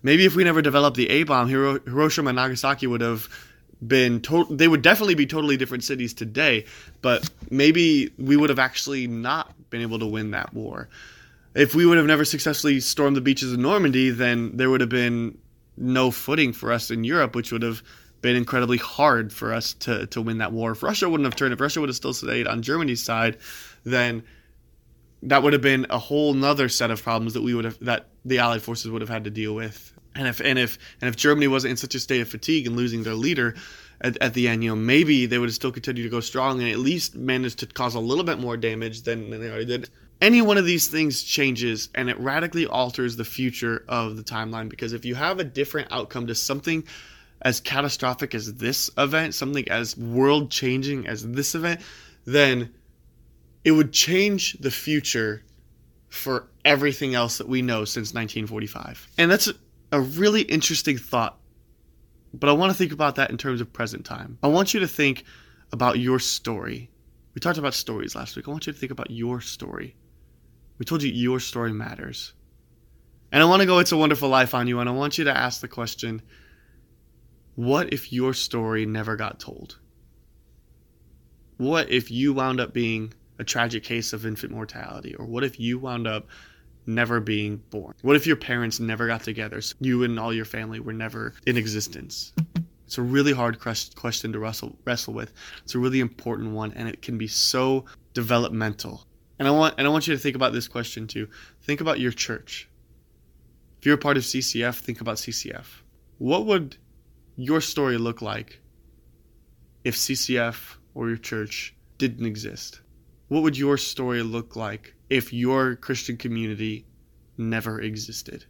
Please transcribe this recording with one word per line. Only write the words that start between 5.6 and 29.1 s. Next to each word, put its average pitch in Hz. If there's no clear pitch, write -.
cities 127
today, 117
but 123
maybe 151
we 135
would 147
have 131
actually 131
not 120
been 117
able 113
to 110
win 107
that -
war. -
If 143
we 170
would 170
have 151
never 151
successfully 147
stormed 143
the 131
beaches 127
of 120
Normandy, 135
then 120
there 131
would 127
have 120
been 120
no 127
footing 135
for 117
us 117
in 117
Europe, 139
which 120
would 113
have 113
been 123
incredibly 123
hard 117
for 110
us 117
to, 104
to -
win 113
that 110
war. 113
If 110
Russia 196
wouldn't 156
have 123
turned, 131
if 120
Russia 147
would 143
have 123
still 131
stayed 120
on 113
Germany's 135
side, 113
then 120
that 139
would 143
have 135
been 135
a 117
whole 147
nother 135
set 117
of 110
problems 113
that 113
we 120
would 117
have, 113
that 120
the 127
Allied 117
forces 113
would 113
have 107
had 113